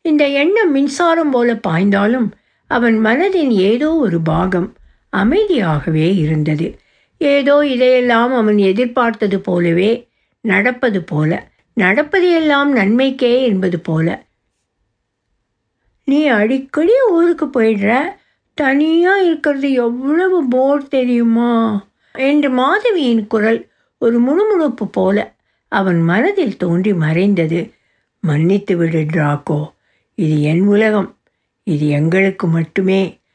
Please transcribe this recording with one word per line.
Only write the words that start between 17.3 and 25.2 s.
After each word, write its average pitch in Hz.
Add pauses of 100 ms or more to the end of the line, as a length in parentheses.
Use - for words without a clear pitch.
போயிடுற, 220 (540)
தனியா 320
இருக்கிறது 294
எவ்வளவு 269
போர் 277
தெரியுமா?" 233 (260)
என்று 277
மாதவியின் 269
குரல் 220 (300)
ஒரு 240
முணுமுணுப்பு 302
போல 196 (340)